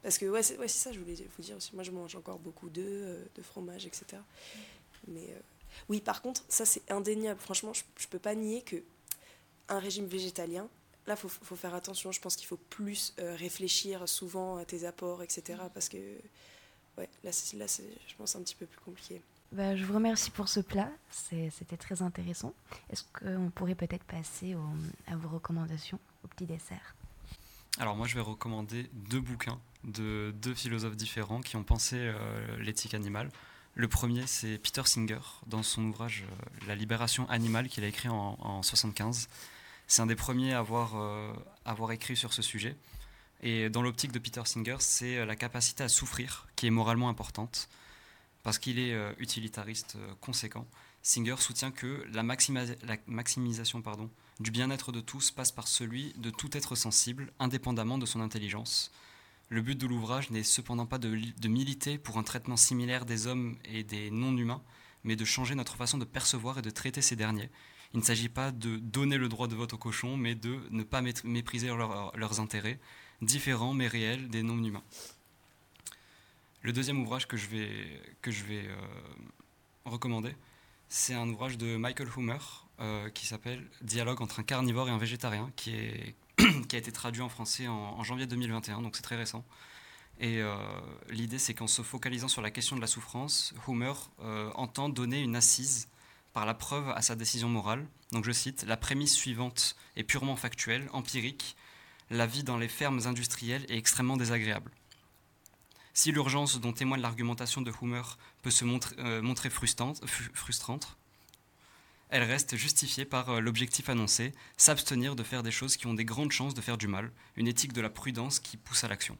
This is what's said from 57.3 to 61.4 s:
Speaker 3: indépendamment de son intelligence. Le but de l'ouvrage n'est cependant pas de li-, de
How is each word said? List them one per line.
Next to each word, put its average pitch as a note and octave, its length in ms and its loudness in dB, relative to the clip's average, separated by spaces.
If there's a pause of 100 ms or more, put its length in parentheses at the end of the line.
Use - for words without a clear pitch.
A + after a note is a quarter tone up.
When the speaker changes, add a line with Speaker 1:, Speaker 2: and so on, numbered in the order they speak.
Speaker 3:
indépendamment B2 580 2
de B2+ 80 0
son A#2 160 0
intelligence. G#2+ 680 -2 (600)
Le A2+ 120 2
but C3 160 0
de B2+ 80 0
l'ouvrage B2 460 0
n'est A2 120 2
cependant A#2+ 420 2
pas B2+ 120 -2
de A#2 120 0
li-, A2 240 0
de A2+ 160 -2